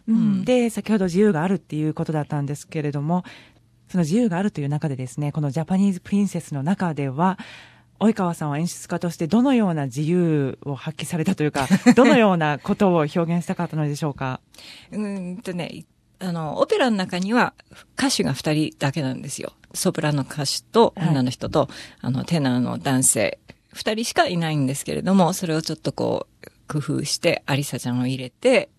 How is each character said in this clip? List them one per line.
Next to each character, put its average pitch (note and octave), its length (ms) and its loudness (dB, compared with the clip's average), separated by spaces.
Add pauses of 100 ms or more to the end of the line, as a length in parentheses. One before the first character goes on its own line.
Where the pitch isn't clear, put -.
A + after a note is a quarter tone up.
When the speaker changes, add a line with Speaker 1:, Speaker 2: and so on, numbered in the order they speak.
Speaker 1:
う A3+ 40 2
ん。 A3+ 40 4
Speaker 2:
う A3+ 40 4
ん。 G3 240 2
Speaker 1:
で、 B3 260 2
先 G#3 220 -4
ほ A3 60 4
ど F#3+ 80 0
自 F3 120 -2
由 G#3 140 6
が D#3 120 0
あ F3+ 40 0
る G3 80 0
っ D#3+ 40 0
て - 180 -10
い D3+ 100 0
う D3+ 60 0
こ E3 100 -4
と E3 80 -4
だ D#3 100 0
っ C#3+ 60 -6
た D3 140 -2
ん C#3+ 40 -2
で C#3 100 -4
す - 120 -14
け D#3+ 140 -6
れ D3 100 -2
ど C#3+ 100 -4
も、 E3+ 220 0 (640)
そ - 100 -4
の F3 60 4
自 D#3 140 2
由 B3 100 4
が E3 100 -2
あ F#3+ 60 0
る G#3 80 0
と - 80 -6
い D3 60 -2
う C#3 40 -2
中 D3+ 200 -2
で C3+ 80 -4
で B2+ 100 -6
す - 100 -18
ね、 D3 140 -2
こ D#3 80 -4
の D3 100 0
ジ D3 120 -2
ャ D3+ 40 -4
パ F#3 120 0
ニ G3+ 120 4
ー F#3+ 40 2
ズ F3 80 -10
プ - 100 -20
リ G3+ 80 4
ン G3+ 80 2
セ F3 140 -6
ス - 120 -10
の C#3 80 -4
中 F3 320 0
で C#3 140 -2
は、 E3+ 320 0 (600)
及 A3 140 4
川 F3+ 200 -2
さ D#3+ 140 -6
ん - 20 -2
は C#3+ 80 -2
演 E3 100 -2
出 - 220 -12
家 E3+ 100 -4
と F3 100 -4
し E3 80 -8
て E3+ 100 -2
ど G3+ 140 4
の C#4 140 4
よ G#3+ 140 2
う E3+ 40 0
な D3+ 120 -2
自 B2+ 160 -4
由 D#3 640 2
を C#3+ 120 -6
発 - 300 -10
揮 - 0 -
さ F3 120 -4
れ D#3 60 0
た F#3+ 120 0
と - 80 -2
い D3+ 40 2
う D3 40 -2
か、 C3+ 160 0 (120)
Speaker 2:
<laughs> - 160 6
Speaker 1:
ど A#3+ 80 8
の C#4 140 8
よ G#3+ 160 6
う F3 40 2
な D3+ 220 0
こ - 160 -2
と G3+ 140 4
を F3 80 4
表 D3+ 220 0
現 E3+ 240 0
し - 40 -20
た F#3 80 -2
か F3+ 80 -4
っ D#3+ 60 -4
た D3+ 80 -6
の D3+ 100 0
で C#3+ 80 -4
し - 80 -8
ょ D#3 60 0
う C#3 40 -4
か？ C3 280 -8 (500)
Speaker 2:
う G#3 160 -6
ん F#3 300 -8
と - 160 -10
ね、 E3+ 320 -8 (340)
あ F#3 120 -4
の、 D#3+ 280 -4
オ - 60 2
ペ G#4+ 140 0
ラ C4 120 2
の G#3+ 60 0
中 F#3 200 -4
に F#3+ 160 -2
は A3+ 200 2 (440)
歌 C4+ 140 0
手 - 120 0
が C#3+ 100 0
二 D3+ 200 -2
人 D#3 240 -2
だ C#3 140 0
け E3 100 -4
な C3 120 -2
ん B2 80 -10
で C#3+ 80 -12
す - 120 -10
よ。 - 120 -12 (200)
ソ - 200 0
プ - 80 -8
ラ D3+ 100 2
ノ C#3+ 120 0
歌 C#3 220 -6
手 - 180 -4
と - 340 4
女 D#3 260 2
の B2+ 60 0
人 - 200 -6
と、 D#3+ 120 2
Speaker 1:
は - 40 0
い。 - 40 -8 (320)
Speaker 2:
あ B2 100 -2
の、 B2+ 140 -2
テ E3 160 0
ナ B2+ 160 2
ー - 20 2
の A#2+ 180 -2
男 C3 260 0
性、 - 360 0 (320)
二 - 240 -6
人 A3+ 80 -2
し - 100 -6
か E4+ 140 2
い F3+ 100 -2
な E3 140 0
い D#3 60 0
ん C3+ 100 2
で C#3 80 -2
す - 80 -8
け D3 120 -6
れ D3 60 -4
ど F#3 140 2
も、 F3 160 6
そ F#3 160 -4
れ D#3+ 80 0
を D#3+ 60 0
ち D#3+ 100 -6
ょ D#3 40 -6
っ - 20 -8
と - 160 -4
こ - 340 -2 (180)
う、 - 60 -20 (160)
工 D3+ 120 -4
夫 C3+ 260 -2
し - 140 -4
て、 - 260 0
ア C#3 100 0
リ C#3+ 80 0
サ B2 160 -6
ち - 80 -8
ゃ B2 60 -2
ん B2 80 0
を B2+ 60 0
入 C3 100 -2
れ B2+ 120 -10
て、 A#3+ 480 2